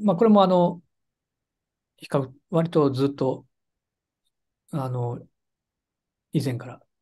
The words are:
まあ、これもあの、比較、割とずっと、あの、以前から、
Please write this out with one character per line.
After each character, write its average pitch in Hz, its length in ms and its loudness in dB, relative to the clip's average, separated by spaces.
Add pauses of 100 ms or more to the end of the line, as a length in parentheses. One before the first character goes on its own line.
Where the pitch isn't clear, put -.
ま 202 120 2
あ、 - 20 0
こ 233 100 2
れ 226 40 6
も 202 140 6
あ 185 40 4
の、 175 340 2 (1160)
比 - 100 -20
較、 135 220 -4 (200)
割 165 200 -2
と 147 220 2
ず 135 160 0
っ - 40 -2
と、 - 340 -6 (1300)
あ 131 180 -6
の、 123 300 -8 (1120)
以 143 80 0
前 123 160 -6
か - 80 -14
ら、 - 160 -18 (200)